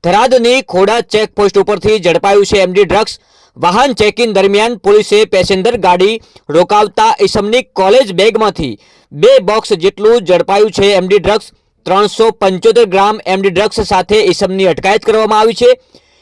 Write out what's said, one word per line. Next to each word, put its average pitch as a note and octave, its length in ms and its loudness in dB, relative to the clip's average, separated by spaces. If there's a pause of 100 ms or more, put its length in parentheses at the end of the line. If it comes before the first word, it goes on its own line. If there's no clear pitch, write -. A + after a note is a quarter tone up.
થરાદની A#3+ 580 2
ખોડા G3 400 0
ચેકપોસ્ટ G#3 580 -2
ઉપરથી G3+ 400 0
ઝડપાયું G3 460 2
છે G#3 120 -2
એમ F#3 160 0
ડી G3+ 100 2
ડ્રગ્સ. F#3+ 360 -2 (380)
વાહન A3+ 360 0
ચેકિંગ G#3 420 -2
દરમિયાન G3+ 400 0
પોલીસે G#3 500 2
પેસેન્જર G3 520 0
ગાડી F#3 440 0 (280)
રોકાવતા G#3 720 0
ઈસમની G#3 400 0
કોલેજ G3 520 0
બેગમાંથી F#3+ 680 -2 (320)
બે F3 280 -2
બોક્સ G#3 340 -4
જેટલું G3+ 480 0
ઝડપાયું F#3+ 500 0
છે G3+ 140 -2
એમ F#3+ 220 0
ડી G3 120 2
ડ્રગ્સ. G3+ 320 -2 (340)
ત્રણસો G#3 460 0
પંચોતેર G#3 540 0
ગ્રામ G3 400 0
એમ F#3+ 160 -4
ડી G3 80 0
ડ્રગ્સ G3+ 320 -2
સાથે G3+ 400 0
ઈસમની F#3+ 440 -2
અટકાયત G3 360 -2
કરવામાં G#3+ 380 0
આવી A3 140 2
છે. B3 280 2 (400)